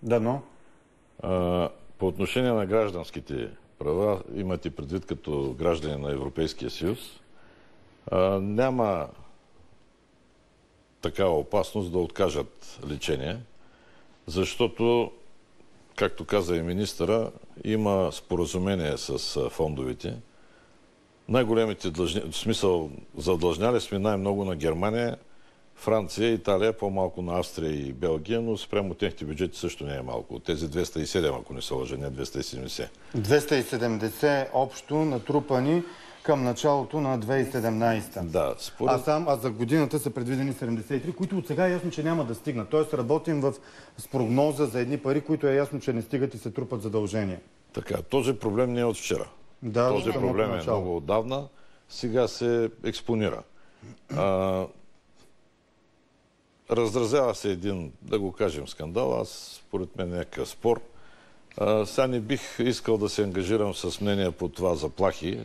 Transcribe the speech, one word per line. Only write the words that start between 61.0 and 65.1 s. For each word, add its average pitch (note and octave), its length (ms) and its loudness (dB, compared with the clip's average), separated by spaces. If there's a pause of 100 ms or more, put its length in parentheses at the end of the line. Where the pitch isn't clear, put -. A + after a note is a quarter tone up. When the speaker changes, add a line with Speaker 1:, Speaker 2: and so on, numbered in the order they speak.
Speaker 2:
А, G#2 260 4
сега C3 200 2
не B2 140 0
бих A#2 380 -4
искал A#2 400 2
да G2+ 100 2
се G#2 140 0
ангажирам G2 520 2
с - 260 -4
мнение G2 300 4
по E2+ 180 -2
това F2 260 0
заплахи, F#2 720 0